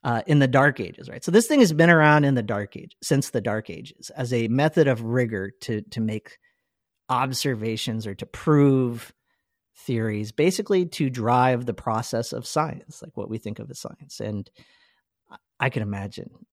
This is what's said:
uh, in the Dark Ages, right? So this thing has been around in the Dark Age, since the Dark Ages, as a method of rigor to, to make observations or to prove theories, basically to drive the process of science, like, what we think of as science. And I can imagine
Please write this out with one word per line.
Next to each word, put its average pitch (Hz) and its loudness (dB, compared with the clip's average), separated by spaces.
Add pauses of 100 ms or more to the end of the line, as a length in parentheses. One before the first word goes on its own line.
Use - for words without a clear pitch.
uh, 117 -2
in 151 4
the 135 4
Dark 139 4
Ages, - -10
right? - -16
So - -6
this 220 6
thing 302 2
has 190 8
been 165 6
around 151 6
in 139 2
the 123 2
Dark 104 -6
Age, - -18
since 139 0
the 120 -2
Dark 107 -4
Ages, - -16
as 127 -6
a 117 0
method 147 2
of 117 0
rigor 113 -2 (100)
to, 107 -6
to 110 -8
make 110 -6 (680)
observations 113 -4
or 101 -10
to - -12
prove 135 2 (640)
theories, 110 -4
basically 185 0
to 156 -2
drive 123 2
the 117 -6
process 113 -4
of 117 -10
science, 151 -6
like, - -20
what 104 -10
we 110 -6
think 107 -10
of 110 -14
as 123 -16
science. - -16
And 104 -8 (1080)
I 131 0
can 113 -4
imagine 101 -10 (220)